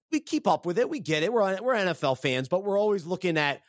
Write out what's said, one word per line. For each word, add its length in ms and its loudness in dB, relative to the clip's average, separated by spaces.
we 80 0
keep 280 -4
up 180 2
with 120 -2
it. 120 2
We 100 -6
get 240 0
it. 100 0
We're, 280 2
we're 120 0
N 140 2
F 160 -2
L 120 2
fans, 320 -2
but 160 0
we're 160 0
always 260 0
looking 320 -2
at, 320 0